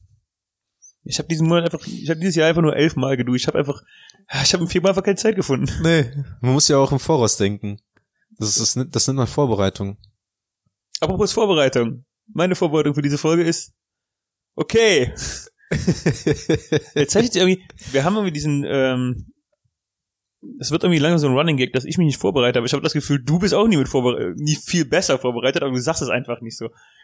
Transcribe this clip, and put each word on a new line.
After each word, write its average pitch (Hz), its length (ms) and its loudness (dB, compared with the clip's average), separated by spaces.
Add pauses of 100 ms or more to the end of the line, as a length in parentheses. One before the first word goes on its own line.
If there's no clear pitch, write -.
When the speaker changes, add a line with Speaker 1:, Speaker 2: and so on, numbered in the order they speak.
(1040)
Speaker 1:
Ich - 160 -8
hab - 100 -8
diesen 160 180 2
Monat 170 260 4
einfach, - 140 -10
ich - 220 -8
hab 160 100 -2
dieses 175 160 -2
Jahr 160 140 4
einfach 170 120 2
nur 151 140 2
elf 156 200 2
Mal 135 220 0
geduscht. 123 260 0
Ich - 40 -8
hab - 80 0
einfach, 139 260 -2 (640)
ich - 100 2
hab 180 80 2
im 170 60 -2
Februar 185 240 2
einfach 185 120 0
keine 202 140 0
Zeit 220 180 0
gefunden. 135 340 0 (120)
Speaker 2:
Nee, 160 300 2 (300)
man 127 120 2
muss 151 140 4
ja 147 100 4
auch 135 140 4
im 139 80 2
Voraus 127 380 2
denken. 101 420 -2 (580)
Das 107 200 -2
ist, 113 200 -2 (140)
das - 160 0
nennt 135 100 -2
man 117 100 0
Vorbereitung. 101 720 -2 (1000)
Speaker 1:
Apropos 185 320 -2
Vorbereitung. 131 720 0 (280)
Meine 180 220 0
Vorbereitung 151 380 0
für 147 80 -4
diese 143 160 -2
Folge 165 260 2
ist, - 300 -4 (840)
okay. 175 580 2 (560)
Speaker 2:
<laughs> - 160 -4 (1080)
Speaker 1:
Jetzt 147 200 0
hab 220 80 4
ich 240 120 -2
irgendwie, 185 280 2 (280)
wir 135 120 2
haben 185 120 0
irgendwie 196 180 -2
diesen, 147 340 -2
ähm, 127 680 -2 (1300)
es 135 120 -8
wird 156 120 -2
irgendwie 175 160 4
langsam 165 200 4
so 147 100 2
ein 127 80 2
Running 156 200 2
Gag, 127 160 -2
dass 127 120 -2
ich - 120 -8
mich 175 80 4
nicht 139 140 0
vorbereite, 120 400 2
aber 117 60 0
ich 120 80 -4
hab 143 100 -2
das 160 100 -2
Gefühl, 143 300 -2
du 151 160 2
bist 196 140 0
auch 208 140 4
nie 196 100 4
mit 131 100 2
vorbere-, 123 480 0
nie 151 200 -2
viel - 300 -2
besser 143 340 0
vorbereitet, 123 440 -2
aber 131 80 -2
du 127 100 -2
sagst 131 200 -2
es 127 80 -4
einfach 123 320 -4
nicht 113 160 -14
so. 113 120 -8 (340)